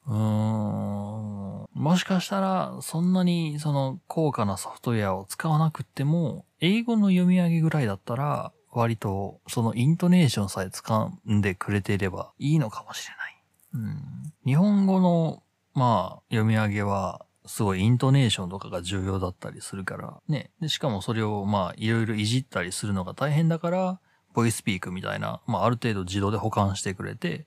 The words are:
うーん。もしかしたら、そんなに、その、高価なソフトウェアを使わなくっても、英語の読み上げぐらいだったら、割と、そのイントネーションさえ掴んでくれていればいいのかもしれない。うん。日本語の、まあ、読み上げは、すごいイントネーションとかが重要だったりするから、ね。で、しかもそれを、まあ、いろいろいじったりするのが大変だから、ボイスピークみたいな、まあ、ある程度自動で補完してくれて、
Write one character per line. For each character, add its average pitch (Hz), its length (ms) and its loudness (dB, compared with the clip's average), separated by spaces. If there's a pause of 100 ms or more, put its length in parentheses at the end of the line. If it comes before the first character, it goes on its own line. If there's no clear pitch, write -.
う - 60 -6
ー - 20 -2
ん。 104 1600 -2
も 151 240 2
し 180 60 -2
か 185 180 0
し - 80 -10
た 196 100 -2
ら、 180 420 -2
そ 160 200 -4
ん 180 120 2
な 185 100 2
に、 165 360 0
そ 151 120 -2
の、 135 360 -2
高 156 240 0
価 117 140 -2
な 98 120 -2
ソ - 120 -10
フ - 120 -16
ト 123 100 -2
ウ - 20 2
ェ 104 160 0
ア 92 60 0
を 98 100 -8
使 - 240 -4
わ 151 80 4
な 160 140 4
く - 100 -8
っ - 20 -12
て - 200 -6
も、 151 420 0 (140)
英 208 240 2
語 233 140 0
の 208 100 4
読 180 180 4
み 180 140 6
上 175 100 4
げ 165 120 4
ぐ 160 100 4
ら 151 100 2
い 120 60 2
だ 98 60 0
っ 98 60 -6
た - 160 -6
ら、 139 360 -2 (200)
割 117 240 2
と、 98 520 -4
そ 120 160 0
の 113 100 0
イ 120 140 2
ン 165 100 4
ト 180 100 2
ネ 180 180 8
ー 123 40 6
シ 113 100 0
ョ 101 60 2
ン 98 40 -4
さ 95 120 -4
え 92 60 -4
掴 110 420 -2 (200)
ん 104 120 4
で 98 140 2
く - 160 -6
れ 101 100 2
て 101 140 0
い - 20 0
れ 92 140 0
ば - 260 -10
い 147 180 2
い 160 40 4
の 113 100 0
か - 140 -10
も - 100 -16
し - 160 -12
れ - 60 -18
な - 60 -12
い。 - 20 - (500)
う - 40 -6
ん。 135 560 -8 (120)
日 131 100 2
本 196 300 6
語 190 140 4
の、 170 440 2 (300)
ま 113 460 2
あ、 - 100 -20
読 110 160 2
み 110 100 4
上 107 140 2
げ 101 140 -2
は、 98 420 -2 (200)
す - 160 -8
ご 98 140 2
い 92 60 0
イ 110 80 6
ン 123 80 6
ト 135 140 2
ネ 135 160 6
ー - 20 2
シ - 100 0
ョ 95 60 -6
ン 87 40 -8
と 95 80 -8
か - 120 -14
が 87 120 -6
重 92 240 -4
要 95 140 0
だ 90 100 -2
っ 92 80 -10
た - 140 -12
り - 100 -16
す - 140 -12
る 98 80 -8
か 98 140 -8
ら、 - 300 -14
ね。 147 240 -4 (100)
で、 156 80 -4
し - 80 -2
か 151 120 -2
も 98 120 -2
そ 120 120 -4
れ 110 100 -2
を、 104 220 -2
ま 98 240 0
あ、 - 80 -8
い 110 120 -2
ろ 113 120 2
い 110 40 0
ろ 110 100 -2
い 107 100 0
じ 120 140 0
っ 131 60 -4
た - 180 -4
り 90 80 -6
す - 140 -6
る 104 80 -2
の 95 100 -2
が 90 100 -10
大 143 180 -2
変 160 180 4
だ 165 100 0
か 170 100 -4
ら、 185 300 -2 (340)
ボ 117 120 2
イ 113 60 4
ス - 120 -6
ピ 101 120 -2
ー 92 40 -6
ク 92 120 -8
み 92 100 -6
た 101 140 -4
い 104 40 -6
な、 104 260 -6
ま 107 140 -2
あ、 95 60 2
あ 117 40 4
る 123 60 2
程 117 180 -2
度 98 100 -4
自 90 160 -4
動 98 120 2
で 110 60 0
補 107 120 -4
完 98 260 2
し - 60 -6
て 98 120 -4
く 95 100 -8
れ 101 120 -8
て、 156 320 -6